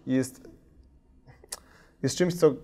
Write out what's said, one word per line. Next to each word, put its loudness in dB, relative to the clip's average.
jest, -2
jest -2
czymś, 2
co 4